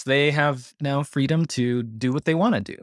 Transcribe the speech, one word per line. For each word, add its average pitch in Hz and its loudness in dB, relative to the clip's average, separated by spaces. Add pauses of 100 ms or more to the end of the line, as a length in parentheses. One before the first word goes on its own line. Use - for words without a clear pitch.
they 143 4
have 147 -2
now 143 0
freedom 147 0
to 123 0
do 113 -4
what 147 -4
they 160 2
wanna 185 2
do. - -8